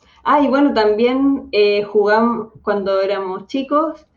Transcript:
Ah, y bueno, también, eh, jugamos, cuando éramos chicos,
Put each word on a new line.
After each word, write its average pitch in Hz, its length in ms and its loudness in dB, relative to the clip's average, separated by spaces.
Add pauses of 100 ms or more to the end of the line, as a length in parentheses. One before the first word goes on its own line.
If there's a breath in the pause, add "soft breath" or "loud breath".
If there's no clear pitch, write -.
(220 soft breath)
Ah, 285 180 2
y 277 80 2
bueno, 269 240 2
también, 240 800 0
eh, 208 300 2
jugamos, 214 680 0 (100)
cuando 196 400 -2
éramos 196 440 -6
chicos, 294 600 -4 (100)